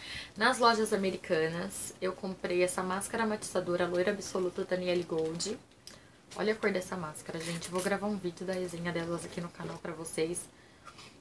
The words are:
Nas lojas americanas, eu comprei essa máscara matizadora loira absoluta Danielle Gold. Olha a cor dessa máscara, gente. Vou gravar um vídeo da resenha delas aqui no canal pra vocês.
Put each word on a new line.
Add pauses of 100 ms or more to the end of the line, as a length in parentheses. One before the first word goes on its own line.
(380)
Nas
lojas
americanas,
eu
comprei
essa
máscara
matizadora
loira
absoluta
Danielle
Gold. (800)
Olha
a
cor
dessa
máscara,
gente.
Vou
gravar
um
vídeo
da
resenha
delas
aqui
no
canal
pra
vocês. (800)